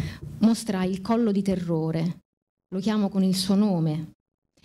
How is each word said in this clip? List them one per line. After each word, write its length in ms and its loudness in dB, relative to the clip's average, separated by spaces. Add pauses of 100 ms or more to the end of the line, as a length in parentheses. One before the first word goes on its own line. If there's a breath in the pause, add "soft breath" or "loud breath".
(400 loud breath)
mostra 440 2
il 160 -2
collo 320 0
di 80 2
terrore. 840 -2 (440)
Lo 120 -6
chiamo 280 0
con 140 0
il 120 4
suo 200 0
nome 580 0 (520 soft breath)